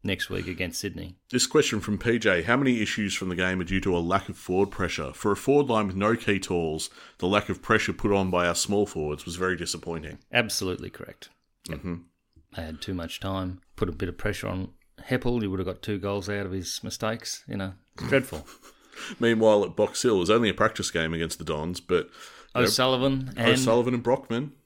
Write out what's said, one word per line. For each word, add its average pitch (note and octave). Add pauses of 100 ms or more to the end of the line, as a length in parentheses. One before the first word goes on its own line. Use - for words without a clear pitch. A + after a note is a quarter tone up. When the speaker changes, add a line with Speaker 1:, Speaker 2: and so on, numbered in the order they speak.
Speaker 1:
next G2
week F#2+
against F2+
Sydney. E2+ (160)
Speaker 2:
This B2
question C3+
from G2
P A#2+
J, F#2+
how A2
many B2+
issues G2+
from F#2
the F2
game F#2
are F2
due F#2+
to F#2
a F2
lack F2
of F#2
forward G2
pressure? E2
For -
a G2
forward C#3+
line A2
with F#2
no G#2
key G#2
talls, E2 (300)
the F2+
lack G#2
of F#2
pressure A2
put G2+
on F#2+
by F2
our F2
small G2+
forwards D2+
was E2+
very F#2
disappointing. E2 (160)
Speaker 1:
Absolutely F#2
correct. - (400)
Yep. -
Speaker 2:
Mm-hmm. F2 (600)
Speaker 1:
They F2
had D#2+
too F#2+
much E2+
time, F#2+ (140)
put G2+
a E2
bit F#2
of -
pressure G#2
on F#2+ (360)
Heppell. B2+
He G#2
would F#2+
have F#2
got F#2
two G#2
goals G2+
out G2+
of F2+
his F#2+
mistakes. A2
You A2+
know, F#2+ (260)
it's B2+
dreadful. B2 (340)
<laughs> -
Speaker 2:
Meanwhile, A2
at E2
Box -
Hill, A#2
it F#2+
was F2
only A#2
a F2
practice G#2+
game D#2+
against E2
the D#2+
Dons, D#2+
but, - (500)
you B2
know, -
Speaker 1:
O'Sullivan C3
and A#2+
Speaker 2:
O'Sullivan B2
and A#2+
Brockman. B2 (120)